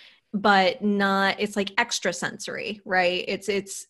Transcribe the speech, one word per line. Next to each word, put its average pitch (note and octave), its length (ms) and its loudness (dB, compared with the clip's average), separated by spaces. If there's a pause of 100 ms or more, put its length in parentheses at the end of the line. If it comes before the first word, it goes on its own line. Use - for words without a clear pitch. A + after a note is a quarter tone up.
(320)
but G3 500 4
not, G3 560 2
it's, G#3 160 -4
like, G3 240 -2
extrasensory, - 1080 -4
right? F3+ 420 2
It's, F#3+ 220 -4
it's G3 400 -6